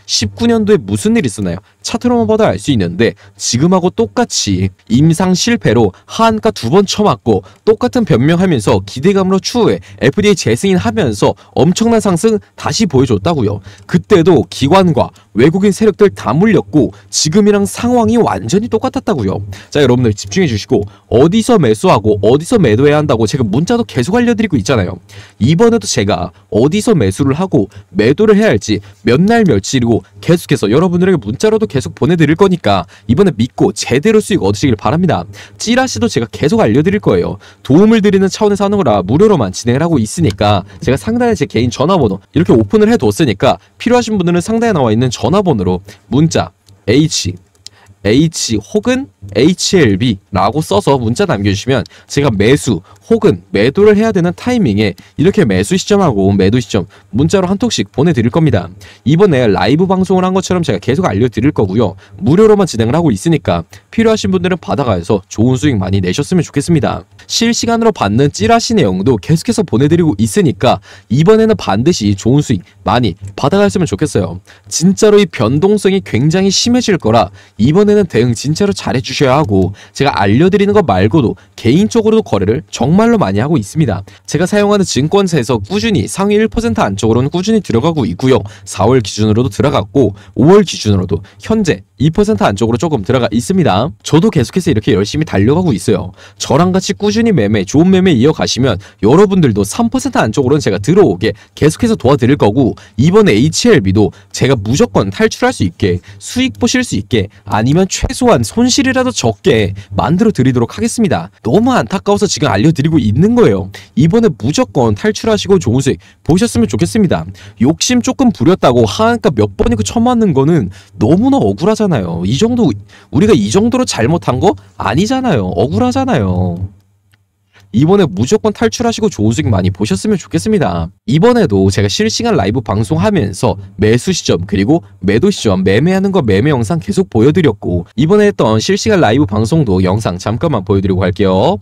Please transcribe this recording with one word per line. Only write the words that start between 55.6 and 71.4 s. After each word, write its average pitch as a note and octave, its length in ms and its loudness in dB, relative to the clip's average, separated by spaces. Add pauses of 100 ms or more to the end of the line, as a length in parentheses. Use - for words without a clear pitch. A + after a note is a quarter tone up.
시점하고 C3+ 560 0
매도 G2+ 280 2
시점 G2 260 -4 (240)
문자로 E3 380 0
한 G3 100 -2
통씩 G#3 320 -4
보내드릴 A#2+ 400 0
겁니다. D3 380 0 (360)
이번에 D#3 440 2
라이브 A2+ 400 2
방송을 F#3 360 0
한 F#3 80 -2
것처럼 F#3 300 -2
제가 A2+ 160 -2
계속 D3+ 280 -2
알려드릴 A#2 440 0
거고요. G2+ 460 -2 (220)
무료로만 G3 500 4
진행을 A2+ 260 -2
하고 E3 160 0
있으니까 F#2+ 540 -2 (260)
필요하신 A3 400 0
분들은 F#3 300 -2
받아가서 G#2 680 -2
좋은 B2+ 280 0
수익 C#3 200 0
많이 F#2+ 240 -2
내셨으면 D3 440 -2
좋겠습니다. G#2+ 600 -2 (220)
실시간으로 A3+ 640 0
받는 A#2+ 400 0
찌라시 A3+ 440 0
내용도 A2 420 0
계속해서 E3 480 -2
보내드리고 D#3 540 0
있으니까 A#2 600 0 (280)
이번에는 A3 480 2